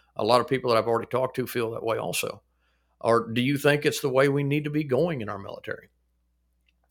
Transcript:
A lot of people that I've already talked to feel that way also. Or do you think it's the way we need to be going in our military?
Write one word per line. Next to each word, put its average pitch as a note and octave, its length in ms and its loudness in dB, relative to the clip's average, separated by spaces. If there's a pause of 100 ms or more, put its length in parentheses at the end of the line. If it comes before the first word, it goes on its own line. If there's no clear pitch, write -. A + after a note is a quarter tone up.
(160)
A G#2+ 80 -2
lot A#2+ 180 6
of A#2 60 -2
people B2+ 220 -2
that A2+ 60 4
I've A2 120 2
already A2+ 200 0
talked B2+ 280 -2
to B2+ 100 -4
feel A2+ 240 -4
that A2+ 120 -8
way A2 140 -2
also. - 460 -6 (580)
Or A2+ 320 2
do A#2+ 100 0
you C#3 160 2
think D3 280 2
it's C#3+ 140 0
the D3 100 -2
way C3+ 180 4
we C#3 140 0
need D3 220 0
to D3+ 60 -6
be D3+ 140 -2
going C#3+ 380 0
in G#2 60 -6
our G2+ 100 -6
military? - 500 -12 (1040)